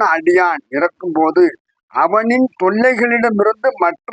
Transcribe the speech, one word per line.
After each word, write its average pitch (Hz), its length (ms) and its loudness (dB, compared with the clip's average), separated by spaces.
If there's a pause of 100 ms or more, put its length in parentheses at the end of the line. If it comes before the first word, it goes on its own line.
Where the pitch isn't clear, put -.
அடியான் 170 640 0
இறக்கும் 165 440 -4
போது 156 300 2 (500)
அவனின் 220 540 0 (100)
தொல்லைகளிடமிருந்து 226 1200 0
மற்ற 170 360 -4